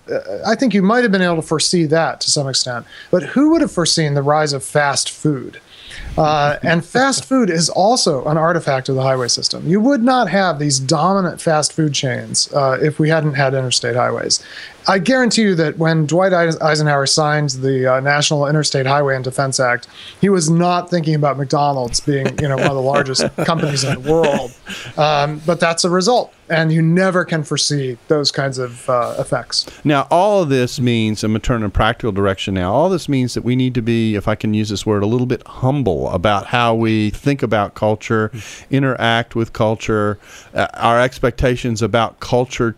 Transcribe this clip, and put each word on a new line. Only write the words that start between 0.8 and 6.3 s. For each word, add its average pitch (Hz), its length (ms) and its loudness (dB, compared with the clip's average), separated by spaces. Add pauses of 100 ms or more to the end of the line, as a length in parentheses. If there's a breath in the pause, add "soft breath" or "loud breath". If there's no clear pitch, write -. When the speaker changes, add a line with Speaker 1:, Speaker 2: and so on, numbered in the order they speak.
Speaker 1:
might 226 220 2
have 233 100 2
been 190 80 2
able 175 160 0
to 156 60 -2
foresee 165 420 0
that 151 360 0
to - 100 -2
some 135 180 -2
extent. 123 360 -4 (240 loud breath)
But 175 140 2
who 285 280 2
would 330 100 2
have 240 100 -2
foreseen 156 440 0
the 143 80 0
rise 147 280 2
of 135 140 -4
fast 143 460 0
food? - 500 -4 (560 loud breath)
Uh, 151 440 2